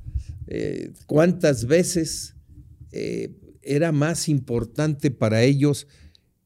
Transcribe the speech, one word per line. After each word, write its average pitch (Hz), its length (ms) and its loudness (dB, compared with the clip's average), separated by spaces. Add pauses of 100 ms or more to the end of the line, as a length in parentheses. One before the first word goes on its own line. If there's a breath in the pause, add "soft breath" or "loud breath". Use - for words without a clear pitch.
(480 loud breath)
eh, 50 460 -8 (120)
¿cuántas 156 600 2
veces, 165 680 0 (560)
eh, 57 440 -8 (260)
era 151 300 0
más 151 380 0
importante 143 840 -2
para 110 320 2
ellos 143 420 2 (600 soft breath)